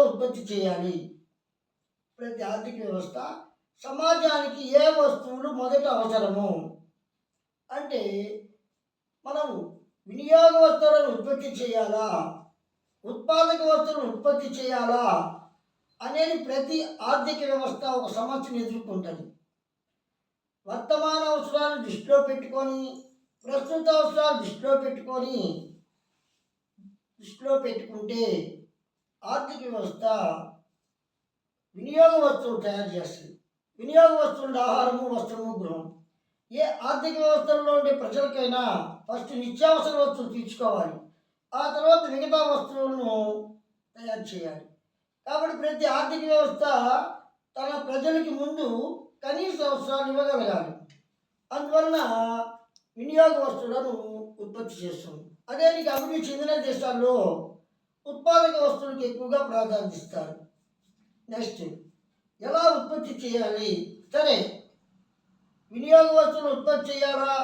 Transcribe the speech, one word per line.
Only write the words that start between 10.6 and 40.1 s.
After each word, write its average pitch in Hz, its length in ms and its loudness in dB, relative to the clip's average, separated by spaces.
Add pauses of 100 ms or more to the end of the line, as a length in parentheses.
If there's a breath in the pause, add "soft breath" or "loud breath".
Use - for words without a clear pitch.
వస్తువులను 302 500 6
ఉత్పత్తి 269 360 -4 (100)
చేయాలా, 220 460 -2 (1000)
ఉత్పాదక 320 580 0 (100)
వస్తువులను 302 400 0
ఉత్పత్తి 277 460 -2
చేయాలా 240 480 0 (920)
అనేది 311 440 -2
ప్రతి 277 340 -4 (320)
ఆర్థిక 302 300 -2 (100)
వ్యవస్థ 269 340 -4 (140)
ఒక 214 200 -6
సమస్యను 254 460 -6
ఎదుర్కొంటుంది. 190 640 -8 (1400)
వర్తమాన 311 540 -2 (120)
అవసరాలను 294 520 -2
దృష్టిలో 214 380 0
పెట్టుకొని, 269 580 -4 (640)
ప్రస్తుత 277 420 -4 (120)
అవసరాలు 302 420 2
దృష్టిలో 254 320 -4 (100)
పెట్టుకొని, 254 560 -6 (1800)
దృష్టిలో 254 380 -2
పెట్టుకుంటే 226 680 -4 (960)
ఆర్థిక 233 460 -6
వ్యవస్థ 208 360 -6 (1700)
వినియోగ 311 360 6 (120)
వస్తువులు 247 420 0
తయారు 202 300 -4
చేస్తుంది. - 360 -12 (480)
వినియోగ 311 320 8 (120)
వస్తువులు 269 420 -4
ఆహారము, 247 480 2
వస్త్రము, 226 480 -6
గృహం. 165 240 -8 (640)
ఏ 262 120 0 (260)
ఆర్థిక 302 340 -2
వ్యవస్థల్లో 294 560 4
ఉండే 285 240 4
ప్రజలకైనా 254 600 -2 (460)
ఫస్ట్ 247 260 -8 (100)
నిత్యావసర 302 600 2
వస్తువులు 262 320 -4